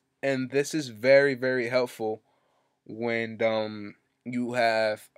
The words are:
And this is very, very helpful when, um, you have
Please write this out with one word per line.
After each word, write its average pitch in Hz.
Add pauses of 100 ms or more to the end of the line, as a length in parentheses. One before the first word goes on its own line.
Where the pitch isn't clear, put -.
(220)
And 131
this 139
is 151
very, 135
very 127
helpful 117 (640)
when, 113
um, 107 (280)
you 123
have 113